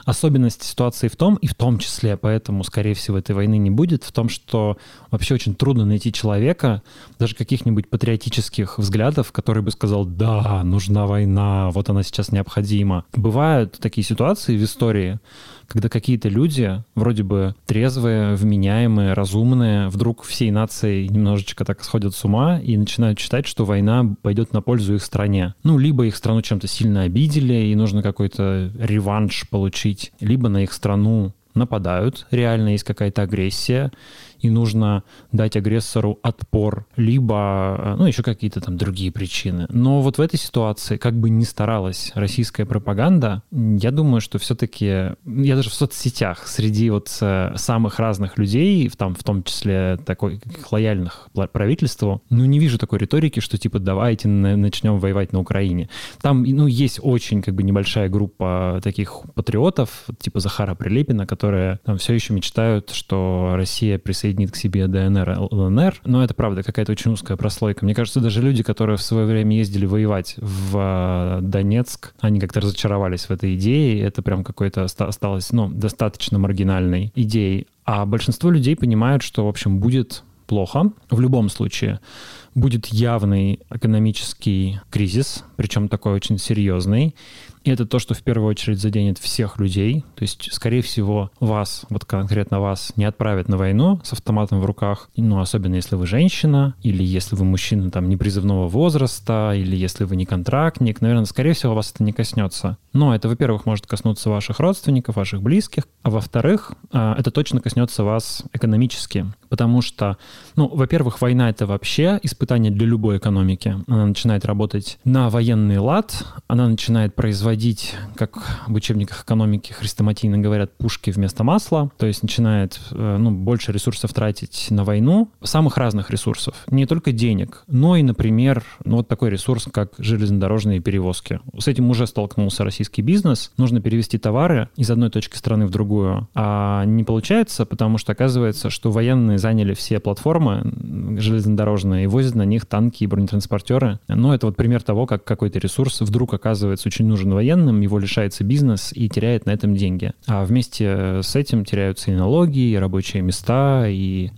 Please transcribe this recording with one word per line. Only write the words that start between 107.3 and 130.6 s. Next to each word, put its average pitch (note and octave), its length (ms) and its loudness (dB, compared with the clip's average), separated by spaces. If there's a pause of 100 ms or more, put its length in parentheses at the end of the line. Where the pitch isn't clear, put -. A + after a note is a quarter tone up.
точно C#3+ 280 0
коснётся A#2+ 460 0
вас A2 380 -4 (100)
экономически. A2 720 0 (240)
Потому A#2+ 320 2
что, G2+ 360 -4 (380)
ну, D3+ 120 4
во-первых, C3+ 540 0
война — B2 280 2
это G#2+ 160 -2
вообще D3 580 0
испытание A2+ 480 0
для G#2 160 2
любой A2 300 2
экономики. G2 580 0 (120)
Она A2 180 2
начинает G2+ 400 0
работать G#2 580 -4
на B2+ 260 4
военный G#2+ 500 2
лад, D3+ 460 0 (220)
она A#2+ 200 2
начинает A2 480 2
производить, A2 800 0 (200)
как - 240 -6 (280)
в A2+ 60 -2
учебниках G#2 500 -2
экономики G#2+ 480 0
хрестоматийно G#2 680 0
говорят, G#2 400 0
пушки - 340 -4
вместо G2 320 0
масла. D3+ 540 0
То - 80 0
есть G#2 180 -2
начинает, G#2+ 560 0 (120)
э, G#2 260 -2
ну, A2+ 140 2
больше G#2 400 -2
ресурсов G#2 420 -4
тратить - 560 -4
на G2+ 140 2
войну, B2 460 2 (120)
самых D#3 360 0
разных G#2+ 320 0
ресурсов, - 460 -4 (140)
не C3+ 160 2
только D#3+ 260 0
денег, A2 560 0
но D3+ 280 4
и, D#3+ 80 6
например, B2 600 2 (200)
ну, A2 140 0
вот A#2 100 0
такой A2+ 220 0
ресурс, A2+ 420 -2
как G2+ 260 -2
железнодорожные G2+ 840 0